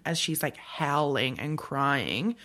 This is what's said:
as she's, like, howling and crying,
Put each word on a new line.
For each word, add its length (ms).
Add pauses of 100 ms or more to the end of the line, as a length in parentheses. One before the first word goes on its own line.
as 140
she's, 240
like, 160
howling 800
and 160
crying, 880